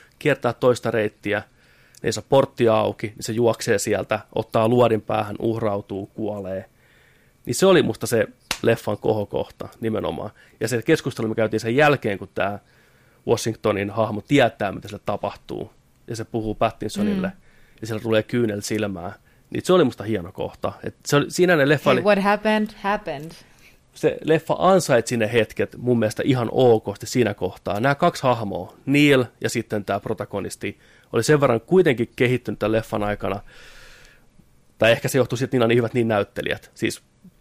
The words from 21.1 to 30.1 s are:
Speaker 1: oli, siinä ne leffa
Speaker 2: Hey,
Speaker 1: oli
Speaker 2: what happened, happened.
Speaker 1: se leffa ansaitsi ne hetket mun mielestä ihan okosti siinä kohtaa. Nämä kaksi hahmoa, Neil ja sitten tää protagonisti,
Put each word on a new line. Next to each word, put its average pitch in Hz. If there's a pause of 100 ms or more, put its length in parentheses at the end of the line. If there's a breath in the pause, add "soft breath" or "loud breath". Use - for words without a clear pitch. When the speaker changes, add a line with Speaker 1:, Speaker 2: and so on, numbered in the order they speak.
Speaker 1:
oli, 143
siinä 175
ne 139
leffa 151
Speaker 2:
Hey, 127
Speaker 1:
oli 123
Speaker 2:
what 202
happened, 214 (120)
happened. 175 (640 soft breath)
Speaker 1:
se -
leffa 151
ansaitsi 156
ne 110
hetket 107
mun 120
mielestä 110
ihan 123
okosti 113
siinä 113
kohtaa. 95
Nämä 139
kaksi -
hahmoa, 104 (120)
Neil 139 (160)
ja 113
sitten 107
tää 101
protagonisti, 101 (340 soft breath)